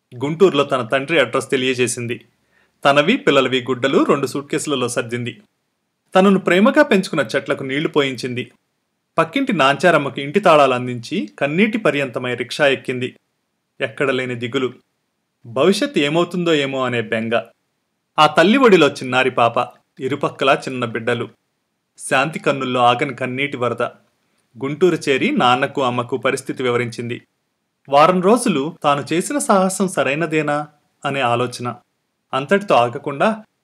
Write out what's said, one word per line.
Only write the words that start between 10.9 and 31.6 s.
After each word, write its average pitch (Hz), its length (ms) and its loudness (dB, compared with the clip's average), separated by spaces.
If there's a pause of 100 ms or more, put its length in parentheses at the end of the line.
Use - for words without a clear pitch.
కన్నీటి 190 380 0
పర్యంతమై 135 580 -2
రిక్షా 127 320 -2
ఎక్కింది. 127 480 -4 (640)
ఎక్కడ 135 300 -2
లేని 127 240 -4
దిగులు, 123 380 -4 (720)
భవిష్యత్ 185 520 0
ఏమవుతుందో 170 560 0
ఏమో 135 320 0
అనే 120 160 -2
బెంగ. 113 400 -2 (800)
ఆ 156 80 8
తల్లి 175 300 4
ఒడిలో 185 300 6
చిన్నారి 127 440 -2
పాప, 120 240 2 (440)
ఇరుపక్కలా 139 540 -2
చిన్న 127 320 -6
బిడ్డలు. 117 440 -4 (800)
శాంతి 151 300 0
కన్నుల్లో 131 400 -2
ఆగని 123 340 2
కన్నీటి 135 440 -6
వరద. 117 240 -2 (800)
గుంటూరు 156 320 0
చేరి 147 360 0
నాన్నకు, 135 520 0
అమ్మకు 123 340 -2
పరిస్థితి 135 460 -4
వివరించింది. 120 580 -4 (680)
వారం 165 320 4
రోజులు 180 640 2
తాను 143 300 0
చేసిన - 240 -2
సాహసం 190 500 0
సరైనదేనా 151 800 -2 (380)
అనే 139 160 -4
ఆలోచన. 120 540 -2 (580)